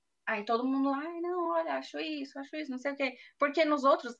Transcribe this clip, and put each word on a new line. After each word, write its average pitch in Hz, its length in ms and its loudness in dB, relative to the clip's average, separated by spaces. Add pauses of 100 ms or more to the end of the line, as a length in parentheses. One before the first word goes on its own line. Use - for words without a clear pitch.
(260)
Aí 214 180 -2
todo 233 220 2
mundo, 269 260 2
"Ai, 330 280 -4
não, 349 300 0
olha, 330 280 0
acho 277 200 -8
isso, 294 400 -6
acho 277 180 -10
isso, 302 140 -6
não 254 80 -6
sei 277 140 -4
o 277 40 -8
quê." 269 180 -2 (240)
Porque 294 260 4
nos 294 200 2
outros, 277 360 4